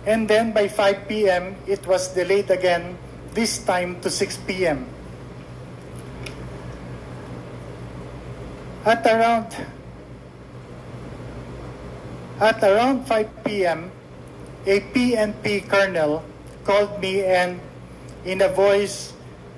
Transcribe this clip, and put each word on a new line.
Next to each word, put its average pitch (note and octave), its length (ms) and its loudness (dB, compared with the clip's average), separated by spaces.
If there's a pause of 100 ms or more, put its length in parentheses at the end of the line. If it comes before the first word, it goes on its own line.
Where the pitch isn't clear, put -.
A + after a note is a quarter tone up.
and A3 240 4
then A3 240 4
by G3+ 160 4
five G3+ 400 2
P G#3+ 180 4
M, F#3 380 0
it G3 180 0
was F#3 300 2
delayed F#3+ 340 4
again, F3+ 480 2 (380)
this A3+ 320 0
time F3+ 320 2
to F#3 100 -2
six - 380 -2
P F#3 180 0
M. C3+ 220 0 (4000)
At A3+ 180 6
around, A3+ 460 4 (3000)
at A3 240 4
around A#3 420 6
five G#3+ 220 2 (160)
P G3+ 240 0
M, E3 240 -2 (720)
a G3 140 4 (160)
P B3 240 4
N G#3 240 2
P G3+ 240 0
colonel E3 560 4 (400)
called G3+ 400 4
me F#3+ 240 0
and F3+ 320 4 (640)
in F#3 160 -2
a G3 80 6
voice G3 640 4 (460)